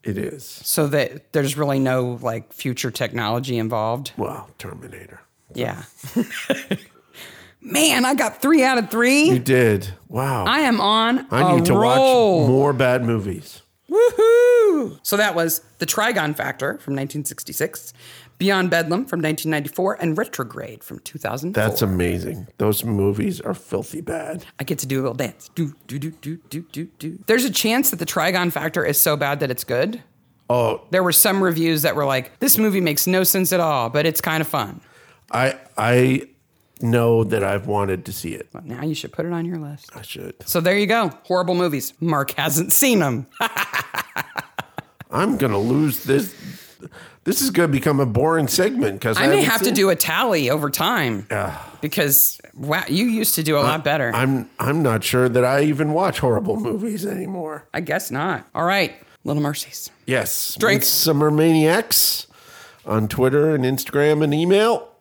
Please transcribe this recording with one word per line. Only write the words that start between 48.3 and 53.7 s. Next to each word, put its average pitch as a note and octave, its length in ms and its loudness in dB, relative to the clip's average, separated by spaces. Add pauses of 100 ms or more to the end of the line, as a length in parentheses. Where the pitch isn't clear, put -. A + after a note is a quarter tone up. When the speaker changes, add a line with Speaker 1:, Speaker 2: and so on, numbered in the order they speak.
Speaker 1:
segment F#3+ 520 0
'cause A2+ 160 0
I G#3+ 80 2
Speaker 2:
I - 40 4
may F#4 80 4
Speaker 1:
haven't F#4+ 140 4
Speaker 2:
have A3+ 100 2
to F#3+ 60 0
Speaker 1:
seen - 80 2
Speaker 2:
do G3 160 4
a E3+ 60 2
tally E3+ 540 0
over D3 200 0
time C#3+ 600 0
Speaker 1:
Ugh. G2 220 -2 (280)
Speaker 2:
because, D3+ 600 0 (140)
wow, D3+ 340 -4
you F#3 180 0
used A3 300 0
to E3 60 -2
do D3+ 140 0
a C#3+ 40 4
Speaker 1:
I, - 20 2
Speaker 2:
lot D3+ 220 0